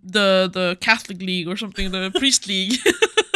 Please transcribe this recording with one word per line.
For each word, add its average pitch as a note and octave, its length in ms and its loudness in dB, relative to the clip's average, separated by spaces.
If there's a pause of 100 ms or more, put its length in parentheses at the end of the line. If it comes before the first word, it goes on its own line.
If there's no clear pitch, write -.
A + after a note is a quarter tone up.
the, F#3+ 500 2
the F#3 280 -2
Catholic A3+ 400 0
League F3+ 280 -2
or F#3+ 80 -4
something. G3 340 -6
The F#3 280 -4
Priest C4 300 2
League. G3 300 0 (580)